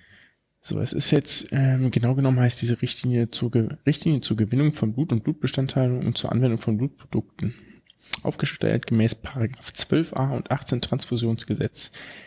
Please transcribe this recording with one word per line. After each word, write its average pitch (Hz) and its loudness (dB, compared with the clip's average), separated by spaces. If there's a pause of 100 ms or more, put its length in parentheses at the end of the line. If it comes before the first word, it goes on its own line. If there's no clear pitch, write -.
(600)
So, 107 -6
es 117 -4
ist - -2
jetzt, - 2
ähm, 131 2
genau 117 2
genommen 131 4
heißt 123 4
diese 120 0
Richtlinie 123 0
zur 120 -2
Ge-, 117 0
Richtlinie 151 2
zur 117 -2
Gewinnung 123 2
von 110 -2
Blut 131 -2
und 113 0
Blutbestandteilen 131 0
und 120 -2
zur - -4
Anwendung 117 2
von 110 0
Blutprodukten. - -4 (680)
Aufgestellt - -2
gemäß 110 2
Paragraph - -8
zwölf - 0
a 135 -2
und 120 -6
achtzehn 127 -2
Transfusionsgesetz 113 -2 (340)